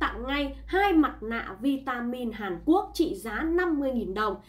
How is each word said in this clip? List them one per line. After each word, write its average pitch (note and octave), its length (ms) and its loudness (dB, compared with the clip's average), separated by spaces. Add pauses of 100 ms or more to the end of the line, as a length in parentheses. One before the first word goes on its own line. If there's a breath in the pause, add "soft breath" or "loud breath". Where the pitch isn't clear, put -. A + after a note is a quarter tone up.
tặng A3+ 260 -4
ngay C#4 300 -2 (100)
hai G4 260 4
mặt D#4 300 6
nạ A3 380 -6
vitamin B3 720 -2
Hàn G3 320 -6
Quốc F#4+ 300 4
trị D#4+ 200 2
giá A3 280 -6
năm E4 360 2
mươi C4+ 140 0
nghìn G3 220 -2
đồng. G#3 220 -2 (120 soft breath)